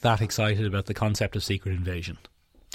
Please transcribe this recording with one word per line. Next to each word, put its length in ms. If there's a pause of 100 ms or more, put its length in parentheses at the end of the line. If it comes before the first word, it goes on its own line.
that 180
excited 460
about 200
the 80
concept 400
of 80
Secret 320
Invasion. 440 (560)